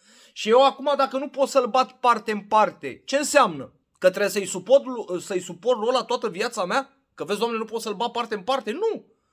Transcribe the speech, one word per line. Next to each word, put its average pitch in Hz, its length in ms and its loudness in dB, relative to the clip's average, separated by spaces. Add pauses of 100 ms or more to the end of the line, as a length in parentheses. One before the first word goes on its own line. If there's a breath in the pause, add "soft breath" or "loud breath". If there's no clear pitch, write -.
(320 soft breath)
Și - 160 -8
eu 247 160 8
acum, 269 320 0
dacă 269 220 -2
nu 277 100 -6
pot 262 200 -2
să-l 262 180 2
bat 247 320 0
parte 226 320 2
în 208 100 -4
parte, 202 640 0
ce - 120 -2
înseamnă? 214 560 2 (260)
Că 185 100 4
trebuie 196 220 0
să-i 196 160 -4
suport, 202 380 2 (360)
să-i 185 200 -4
suport 214 380 -2
lui 214 100 -2
ăla 254 160 2
toată 240 240 -2
viața 208 360 -4
mea? 233 320 -4 (180)
Că 151 100 -10
vezi, 196 140 -4
Doamne, 233 180 -2
nu 220 80 -4
pot 220 160 -8
să-l 220 140 -8
bat 226 160 -4
parte 233 240 -6
în 202 80 -8
parte? 262 300 -4
Nu! 381 340 -4 (260)